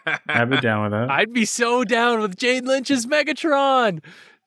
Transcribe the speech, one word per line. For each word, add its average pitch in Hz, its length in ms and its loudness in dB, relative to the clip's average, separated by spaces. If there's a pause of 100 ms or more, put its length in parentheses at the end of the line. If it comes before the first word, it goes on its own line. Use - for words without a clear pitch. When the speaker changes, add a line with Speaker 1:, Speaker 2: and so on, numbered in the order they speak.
(280)
Speaker 1:
I'd 123 220 0
be 143 120 2
down 107 220 0
with 104 100 -2
that. 117 160 0
Speaker 2:
I'd 196 240 0
be 240 100 0
so 240 400 0
down 233 380 0
with 190 160 -4
Jane 254 280 -2
Lynch's 262 420 0
Megatron, 277 920 0 (460)